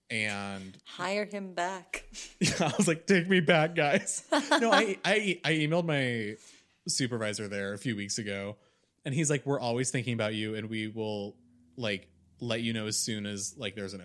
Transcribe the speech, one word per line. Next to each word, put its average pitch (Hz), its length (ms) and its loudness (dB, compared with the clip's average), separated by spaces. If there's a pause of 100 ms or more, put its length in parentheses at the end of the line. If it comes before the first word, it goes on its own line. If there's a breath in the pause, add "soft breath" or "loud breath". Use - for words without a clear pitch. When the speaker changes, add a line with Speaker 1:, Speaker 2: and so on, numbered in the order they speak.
Speaker 1:
and 101 760 -4
Speaker 2:
Hire 196 400 -4
him 196 280 -10
back. 175 520 -6 (180)
Speaker 1:
<laughs> - 160 -10
Yeah, - 220 2
I 151 160 2
was 175 100 4
like, 165 200 0
"Take 180 200 6
me 185 140 6
back, 160 340 6
guys." - 520 2
Speaker 2:
<laughs> - 40 -8
Speaker 1:
No, 294 400 4
I, 226 320 6
I, 196 400 2
I 151 100 2
emailed 160 320 2
my 120 520 0 (500 loud breath)
supervisor 110 600 -2
there 101 240 -2
a 101 40 -8
few 113 200 -2
weeks 101 200 -4
ago, 101 380 -6 (480 soft breath)
and 143 100 -6
he's 151 160 2
like, 147 160 0
"We're 139 140 0
always 120 320 0
thinking 123 220 -2
about 110 200 0
you, 107 220 -4
and 110 140 -6
we 110 180 -4
will, 107 480 -6 (400)
like, 104 320 -4 (320)
let 117 220 -2
you 113 100 0
know 110 160 -2
as 107 80 -2
soon 107 300 -2
as, 101 320 -6
like, 104 180 -6
there's 101 200 -8
an 90 100 -12